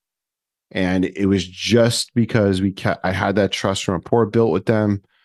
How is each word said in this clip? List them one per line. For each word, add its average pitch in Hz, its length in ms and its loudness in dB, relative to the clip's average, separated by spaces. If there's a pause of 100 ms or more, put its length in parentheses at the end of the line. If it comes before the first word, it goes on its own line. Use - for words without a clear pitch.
(720)
And 92 320 0
it 95 220 -4
was 95 200 2
just 117 680 0
because 104 480 2
we 98 100 0
ca-, 98 320 -4
I 95 80 -2
had 95 240 -2
that 98 160 2
trust - 380 -4
and 98 40 -2
rapport 113 320 0
built 113 280 2
with 92 140 -2
them, 107 360 0 (200)